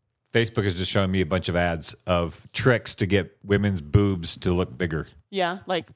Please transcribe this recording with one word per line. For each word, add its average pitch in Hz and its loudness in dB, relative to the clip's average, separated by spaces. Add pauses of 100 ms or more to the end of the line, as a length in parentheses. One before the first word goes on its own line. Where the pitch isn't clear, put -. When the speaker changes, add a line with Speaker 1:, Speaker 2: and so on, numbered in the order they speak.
(320)
Speaker 1:
Facebook 117 2
is 95 0
just 90 -2
showing 95 2
me 95 2
a 90 2
bunch 90 -2
of 87 0
ads 85 -2 (140)
of 87 -2
tricks - 2
to - -2
get 95 0
women's 101 0
boobs 90 2
to 92 0
look 87 -2
bigger. 80 -4 (240)
Speaker 2:
Yeah, 185 -2
like 180 -4